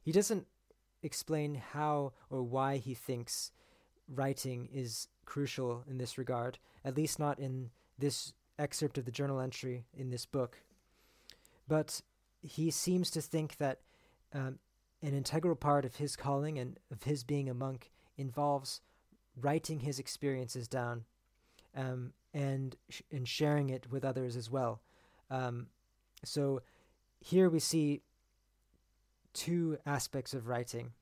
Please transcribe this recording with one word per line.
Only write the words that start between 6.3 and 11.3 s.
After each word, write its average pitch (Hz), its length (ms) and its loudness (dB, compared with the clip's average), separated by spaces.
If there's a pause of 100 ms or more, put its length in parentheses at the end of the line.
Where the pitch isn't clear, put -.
at 135 120 -2
least 156 240 0
not 147 180 2
in 131 320 -4 (260)
this 135 360 0 (260)
excerpt 147 400 0
of 127 60 -4
the 120 80 -4
journal 139 260 0
entry 123 460 -4 (100)
in 131 160 -4
this 123 160 -4
book. - 380 -2 (1040)